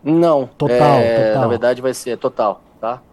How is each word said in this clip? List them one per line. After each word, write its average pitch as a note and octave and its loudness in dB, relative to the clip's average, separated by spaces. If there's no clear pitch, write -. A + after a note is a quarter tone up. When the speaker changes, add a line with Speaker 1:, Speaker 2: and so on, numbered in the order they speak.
Speaker 1:
Não. D#3 2
Speaker 2:
Total, C#3+ 2
Speaker 1:
É, A2+ 2
Speaker 2:
total. A2 0
Speaker 1:
na A2+ 0
verdade A#2+ -2
vai C3 -2
ser A#2+ -8
total, A2 -4
tá? A#2+ -8